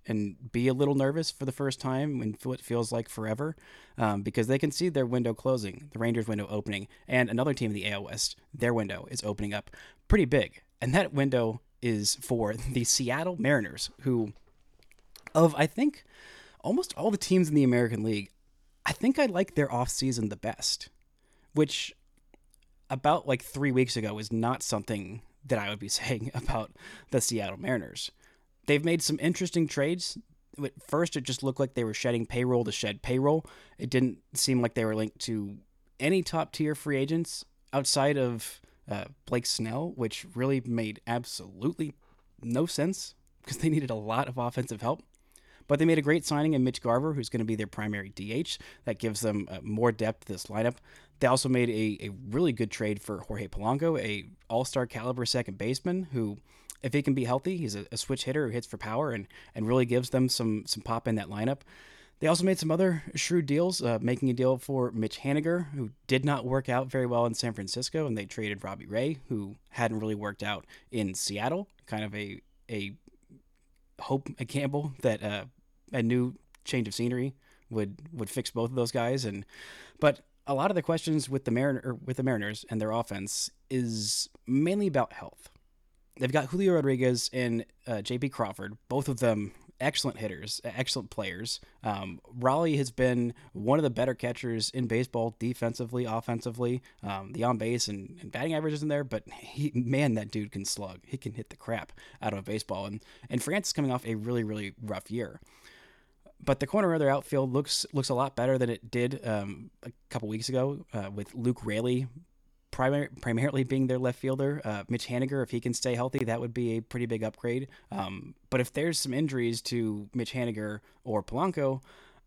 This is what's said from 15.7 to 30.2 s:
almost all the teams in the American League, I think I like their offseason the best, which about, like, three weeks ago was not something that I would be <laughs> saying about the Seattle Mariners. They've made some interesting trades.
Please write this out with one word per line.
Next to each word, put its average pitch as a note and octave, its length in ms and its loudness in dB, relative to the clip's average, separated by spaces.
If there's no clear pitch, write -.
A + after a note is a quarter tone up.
almost B3+ 340 0
all G3+ 160 2
the G3+ 60 0
teams F#3 320 4
in D3+ 60 2
the C#3+ 80 8
American A#2+ 400 4
League, G#2 260 0
I - 80 0
think B3+ 240 2
I D4 80 6
like F#3+ 300 0
their D3 120 4
offseason A#2+ 640 0
the G2+ 80 -6
best, - 520 -4
which - 400 2
about, D3 380 4
like, C3 160 2
three C#3 280 0
weeks B2 260 4
ago G#2+ 160 -2
was G#2+ 180 -6
not A#2 320 0
something G#2 600 -4
that B2+ 160 0
I G2+ 100 -4
would G#2 100 -6
be G2+ 100 -10
<laughs> - 100 0
saying A#2+ 360 -4
about A2+ 360 -2
the B2+ 100 4
Seattle G2 400 -2
Mariners. G#2 520 -4
They've D3 200 4
made E3+ 160 2
some - 180 0
interesting E3+ 480 2
trades. E3 480 -2